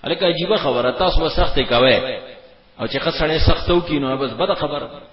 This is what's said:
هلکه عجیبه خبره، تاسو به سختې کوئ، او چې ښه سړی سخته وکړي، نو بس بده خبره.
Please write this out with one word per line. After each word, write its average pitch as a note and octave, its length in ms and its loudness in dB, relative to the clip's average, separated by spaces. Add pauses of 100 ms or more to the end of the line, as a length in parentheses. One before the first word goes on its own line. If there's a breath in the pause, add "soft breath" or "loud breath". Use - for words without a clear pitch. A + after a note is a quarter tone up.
هلکه F3 220 -2
عجیبه E3+ 300 0
خبره، B2 360 0
تاسو F3+ 280 2
به D#3+ 80 0
سختې - 400 2
کوئ، B2 280 4 (800)
او A#2+ 80 -6
چې C3+ 120 -4
ښه E3 120 -2
سړی D#3+ 280 0
سخته - 360 4
وکړي، E3+ 260 0
نو C3 160 -2
بس C3 160 -4
بده F3 220 0
خبره. C#3+ 360 -6 (220)